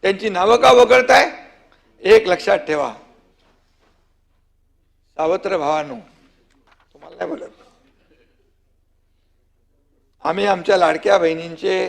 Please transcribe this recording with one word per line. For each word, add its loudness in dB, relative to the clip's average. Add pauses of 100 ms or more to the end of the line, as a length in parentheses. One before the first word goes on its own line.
त्यांची -4
नावं 0
का 4
वगळताय? 4 (720)
एक 4
लक्षात 0
ठेवा, -6 (2250)
सावत्र -4
भावांनो, -6
तुम्हाला -20
नाही -10
बोलत. -14 (2750)
आम्ही -4
आमच्या 0
लाडक्या 0
बहिणींचे -4 (120)